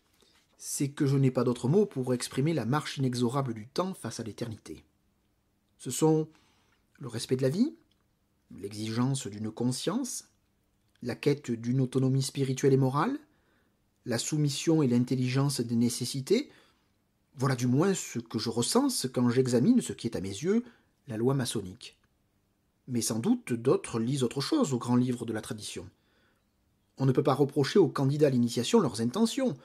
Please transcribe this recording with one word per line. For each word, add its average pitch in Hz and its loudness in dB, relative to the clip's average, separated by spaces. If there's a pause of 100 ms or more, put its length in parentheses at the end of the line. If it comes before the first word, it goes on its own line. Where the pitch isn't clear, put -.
(580)
c'est - -4
que 143 -2
je 135 2
n'ai 135 6
pas 127 2
d'autre 120 0
mot 202 4
pour 127 -4
exprimer 135 -2
la 127 -2
marche 147 -2
inexorable 123 0
du 107 -12
temps 185 -4
face - -10
à 113 -8
l'éternité. 110 -12 (920)
Ce 135 -12
sont 156 2 (720)
le 131 -10
respect - -4
de 131 -2
la 131 4
vie, 220 0 (760)
l'exigence 110 -4
d'une 107 -8
conscience, 160 -4 (720)
la 117 -6
quête 143 -2
d'une 120 -2
autonomie 131 0
spirituelle 135 0
et 135 6
morale, 147 0 (880)
la 131 -2
soumission 151 0
et 135 4
l'intelligence 127 2
des 117 -2
nécessités, 135 0 (840)
voilà 135 0
du 120 -2
moins 160 4
ce - -8
que 117 -6
je 113 -4
recense 233 0
quand 123 2
j'examine 131 4
ce - -4
qui - -6
est - -6
à 85 -6
mes 95 -6
yeux 190 0 (440)
la 110 -8
loi 127 0
maçonnique. 104 -6 (920)
Mais 120 -2
sans 113 -2
doute 202 0
d'autres 120 0
lisent 135 0
autre 180 -2
chose 220 0
aux 123 0
grands 123 0
livres 123 0
de 113 -6
la 107 -4
tradition. 104 -12 (1120)
On 135 2
ne 139 4
peut 147 2
pas 139 2
reprocher 143 2
aux 160 8
candidats 143 2
à 139 6
l'initiation 120 2
leurs 113 0
intentions, 202 0